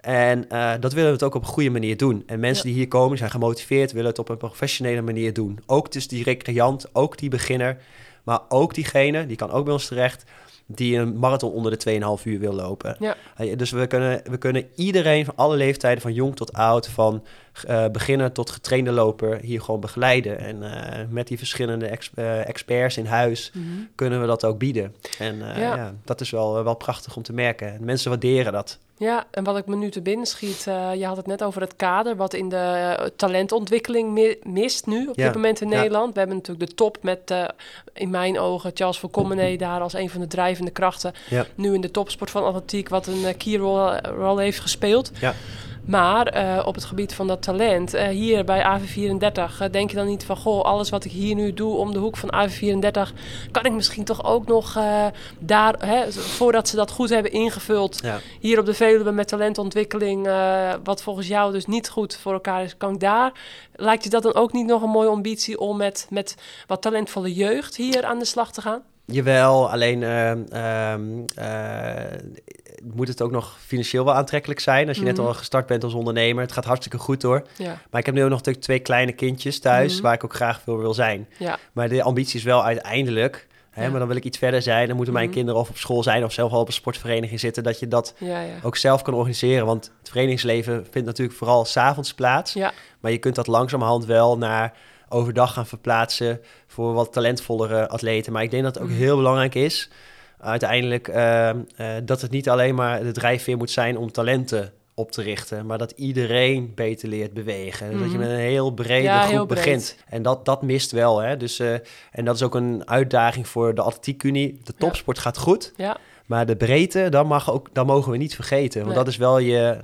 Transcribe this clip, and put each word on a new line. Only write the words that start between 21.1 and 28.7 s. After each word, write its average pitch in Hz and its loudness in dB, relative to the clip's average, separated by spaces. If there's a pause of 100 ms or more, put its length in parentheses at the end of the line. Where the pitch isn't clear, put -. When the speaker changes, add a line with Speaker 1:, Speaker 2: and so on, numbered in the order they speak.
Speaker 1:
die 120 -6
verschillende 113 -4
ex-, 110 -10
eh, 113 -4
experts 123 -2
in 113 -4
huis 117 0
Speaker 2:
Mhm. 175 -8 (300)
Speaker 1:
kunnen 127 0
we 120 0
dat 117 0
ook 110 2
bieden. 110 -2 (240)
En, 107 -6 (200)
eh, - -6
Speaker 2:
Ja. 240 -2
Speaker 1:
ja, 107 -8 (100)
dat - -6
is 127 -8
wel, 110 0
eh, 113 -2
wel 117 0
prachtig - -8
om 113 -10
te 117 -12
merken. 117 -2
En 110 -12
mensen 127 -2
waarderen 123 2
dat. 101 -6 (200)